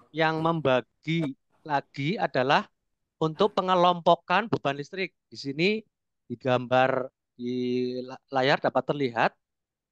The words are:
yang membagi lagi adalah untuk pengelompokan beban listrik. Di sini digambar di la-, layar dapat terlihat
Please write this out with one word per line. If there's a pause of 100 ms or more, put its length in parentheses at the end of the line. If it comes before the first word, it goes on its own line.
(100)
yang
membagi (240)
lagi
adalah (560)
untuk
pengelompokan
beban
listrik. (160)
Di
sini (480)
digambar (300)
di (480)
la-, (160)
layar
dapat
terlihat (600)